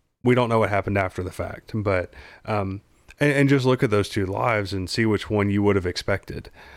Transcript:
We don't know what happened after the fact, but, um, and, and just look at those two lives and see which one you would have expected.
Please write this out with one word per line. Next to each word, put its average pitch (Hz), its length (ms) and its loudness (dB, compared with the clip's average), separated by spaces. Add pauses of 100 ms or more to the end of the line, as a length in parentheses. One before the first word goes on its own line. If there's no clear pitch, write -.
(220)
We 123 120 4
don't 123 140 2
know 113 100 2
what 101 120 2
happened 101 280 0
after 95 240 -2
the 90 100 -6
fact, - 420 -12
but, 101 380 -2 (320)
um, 101 360 -4 (400)
and, 147 120 4
and 139 160 4
just 135 160 4
look 127 180 2
at 117 80 2
those 104 180 2
two 98 180 -2
lives 104 460 -2
and 92 180 -6
see 113 160 0
which 104 240 -2
one 104 200 2
you 101 120 2
would 101 140 4
have 90 100 0
expected. - 640 -6 (260)